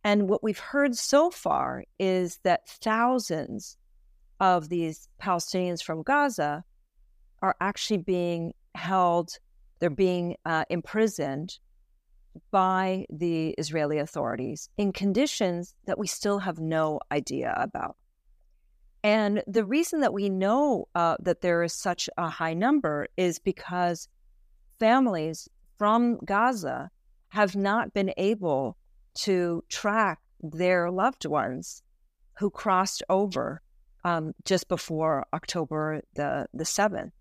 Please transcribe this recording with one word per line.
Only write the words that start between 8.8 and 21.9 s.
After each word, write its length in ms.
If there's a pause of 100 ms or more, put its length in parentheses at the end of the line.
they're 100
being, 560
uh, 240
imprisoned 920 (920)
by 600
the 380 (100)
Israeli 400
authorities 680 (100)
in 140
conditions 840 (100)
that 140
we 80
still 320
have 200
no 400 (120)
idea 440
about. 400 (1080)
And 420
the 180
reason 380
that 120
we 160
know, 680
uh, 240
that 220
there 200
is 120
such 440